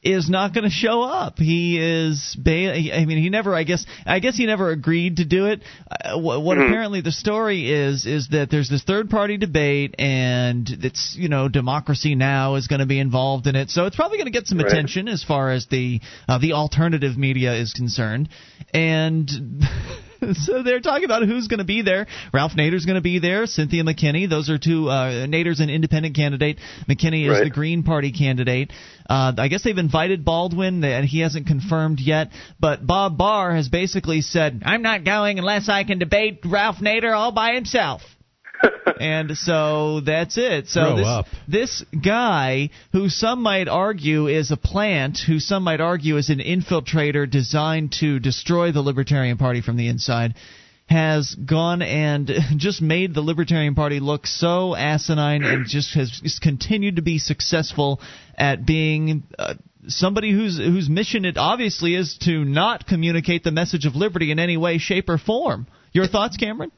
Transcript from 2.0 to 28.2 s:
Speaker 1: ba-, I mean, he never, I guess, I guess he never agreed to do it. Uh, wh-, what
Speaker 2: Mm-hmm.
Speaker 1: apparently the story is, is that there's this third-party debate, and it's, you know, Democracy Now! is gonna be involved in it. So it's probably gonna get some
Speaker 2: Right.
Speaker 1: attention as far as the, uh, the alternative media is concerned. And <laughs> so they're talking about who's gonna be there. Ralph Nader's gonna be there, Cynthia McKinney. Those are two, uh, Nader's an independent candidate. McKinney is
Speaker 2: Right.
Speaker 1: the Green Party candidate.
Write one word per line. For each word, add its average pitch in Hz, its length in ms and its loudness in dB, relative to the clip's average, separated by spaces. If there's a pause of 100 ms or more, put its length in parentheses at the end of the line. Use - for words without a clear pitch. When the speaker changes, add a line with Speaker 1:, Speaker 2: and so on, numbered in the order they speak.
Speaker 1:
ba-, 165 340 0 (220)
I 160 100 2
mean, 156 140 0
he 165 120 2
never, 202 240 0
I 160 100 0
guess, 170 200 -2 (220)
I 185 140 2
guess 233 160 -2
he 247 100 2
never 190 240 0
agreed 165 460 0
to 175 80 2
do 185 220 2
it. 208 160 -2 (280)
Uh, - 280 -8
wh-, 156 240 -2
what 170 160 2
Speaker 2:
Mm-hmm. 135 140 4
Speaker 1:
apparently 202 280 -2
the 160 120 -2
story 208 580 -2
is, 139 360 0
is 139 220 -2
that 147 220 0
there's 143 180 2
this 139 160 0
third-party 208 540 0
debate, 143 600 0
and 123 680 0 (140)
it's, - 360 -4
you 175 100 -2
know, 139 200 0
Democracy 139 680 0
Now! 135 420 2
is 127 120 -4
gonna 139 180 0
be 139 120 0
involved 131 480 0
in 135 100 2
it. 139 140 -2
So 175 160 0
it's 196 100 -6
probably 392 220 0
gonna 294 120 -2
get 240 160 -4
some 185 120 0
Speaker 2:
Right. 202 100 2
Speaker 1:
attention 185 400 0
as 202 160 -4
far 139 260 0
as 127 160 -2
the, 123 340 -2 (280)
uh, 123 100 2
the 156 140 2
alternative 147 640 2
media 131 380 0
is 113 180 -2
concerned. 120 560 -2 (460)
And 160 560 0
<laughs> 143 1040 -4
so 185 280 -2
they're 247 180 2
talking 285 240 0
about 233 200 2
who's 226 240 0
gonna 208 160 -2
be 208 180 0
there. 196 240 0 (260)
Ralph 147 200 2
Nader's 160 340 2
gonna 185 140 2
be 175 180 0
there, 185 280 0
Cynthia 165 380 0
McKinney. 160 440 2
Those 151 220 0
are 151 80 0
two, 160 300 2
uh, 131 380 0
Nader's 160 340 0
an 151 100 2
independent 156 460 0
candidate. 147 420 0 (300)
McKinney 160 360 2
is 143 60 4
Speaker 2:
Right. 104 140 4
Speaker 1:
the 156 60 0
Green 160 320 0
Party 147 300 0
candidate. 127 600 0 (360)